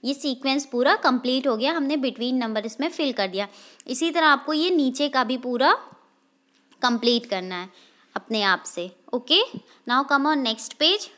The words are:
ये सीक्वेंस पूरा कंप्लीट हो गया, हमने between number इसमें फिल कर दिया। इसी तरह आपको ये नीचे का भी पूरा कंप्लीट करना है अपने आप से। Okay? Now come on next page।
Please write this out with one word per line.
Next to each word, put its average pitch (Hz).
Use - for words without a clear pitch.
ये 262
सीक्वेंस 269
पूरा 262
कंप्लीट 262
हो 240
गया, 262
हमने 302
between 254
number 220
इसमें 269
फिल 302
कर 202
दिया। 190
इसी 311
तरह 320
आपको 285
ये 320
नीचे 285
का 262
भी 254
पूरा 254
कंप्लीट 233
करना 185
है 185
अपने 220
आप 185
से। 175
Okay? 349
Now 254
come 285
on 269
next -
page। 359